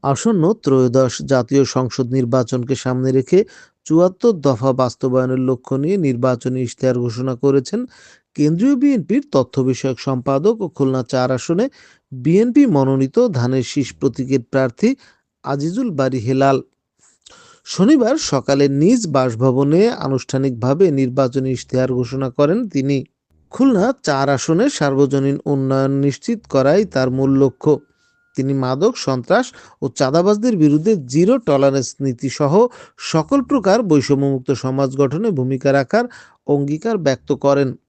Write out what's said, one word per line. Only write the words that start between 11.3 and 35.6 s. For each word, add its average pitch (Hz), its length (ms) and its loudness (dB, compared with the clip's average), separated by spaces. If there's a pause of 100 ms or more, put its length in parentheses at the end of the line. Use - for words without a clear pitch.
আসনে 170 340 -2 (460)
বিএনপি 196 540 2
মনোনীত 135 500 2 (120)
ধানের 127 360 -2
শীষ 139 300 -4
প্রতীকের 131 560 -2
প্রার্থী 131 380 0 (560)
আজিজুল 165 460 -4
বারী 131 300 -2
হেলাল। 131 360 0 (1120)
শনিবার 247 520 2
সকালে 139 460 0 (140)
নিজ 220 300 4
বাসভবনে 131 720 2 (180)
আনুষ্ঠানিকভাবে 135 920 -2
নির্বাচনী 131 600 -2
ইশতেহার 127 420 -2
ঘোষণা 127 380 -4
করেন 147 280 0 (100)
তিনি। 139 280 -2 (560)
খুলনা 233 340 2 (160)
চার 139 260 0
আসনে 160 420 2
সার্বজনীন 139 720 0
উন্নয়ন 135 560 0
নিশ্চিত 143 400 -2 (100)
করাই 143 340 4
তার 131 260 -2
মূল 135 280 0
লক্ষ্য। 139 340 2 (640)
তিনি 135 180 -2
মাদক, 135 420 0
সন্ত্রাস 139 500 -2 (340)
ও - 80 -6
চাঁদাবাজদের 190 680 0
বিরুদ্ধে 156 360 2 (140)
জিরো 170 320 2
টলারেন্স 139 500 0 (120)
নীতি 135 300 -4
সহ 143 220 -2 (540)
সকল 160 360 0
প্রকার 226 400 2
বৈষম্যমুক্ত 139 720 0
সমাজ 131 420 -2
গঠনে 143 340 0
ভূমিকা 131 420 -2